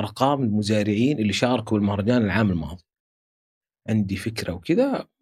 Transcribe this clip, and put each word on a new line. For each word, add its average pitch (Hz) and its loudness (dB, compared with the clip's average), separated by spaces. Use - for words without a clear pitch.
أرقام 135 0
المزارعين 107 2
اللي 104 0
شاركوا 117 0
بالمهرجان 104 2
العام 101 2
الماضي. 82 -4
عندي 101 0
فكرة 107 -6
وكذا." 247 -2